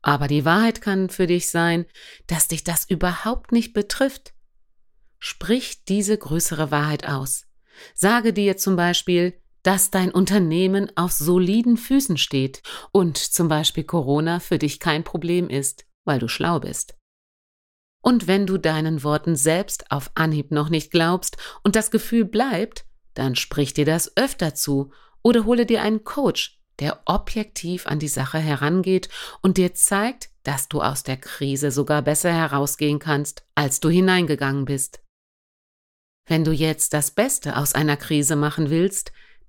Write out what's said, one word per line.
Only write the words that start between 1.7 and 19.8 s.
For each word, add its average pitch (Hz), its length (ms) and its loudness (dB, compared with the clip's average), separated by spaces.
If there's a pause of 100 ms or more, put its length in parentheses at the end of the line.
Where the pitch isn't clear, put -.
dass 165 200 0
dich 160 140 -4
das 170 260 -2
überhaupt 180 640 -2
nicht 233 220 2
betrifft. - 600 -2 (880)
Sprich - 680 -4
diese 202 320 0
größere 156 540 -2
Wahrheit 147 380 -2
aus. 135 380 -4 (480)
Sage 226 380 4
dir 196 240 2
zum 190 200 2
Beispiel, 175 680 0 (220)
dass 190 260 2
dein 185 220 0
Unternehmen 190 840 2
auf 175 140 0
soliden 185 680 2
Füßen 262 400 0
steht 131 460 -2 (300)
und 180 240 4
zum - 320 0
Beispiel 151 360 0
Corona 156 540 0
für 175 200 -2
dich 147 200 -2
kein 165 240 0
Problem 175 480 -2
ist, 139 340 -4 (200)
weil 139 160 0
du 117 80 -4
schlau 165 320 -2
bist. - 380 -10 (1040)
Und 240 260 2
wenn 190 200 2
du 185 120 -2
deinen 156 440 0
Worten 151 340 0
selbst 160 540 -2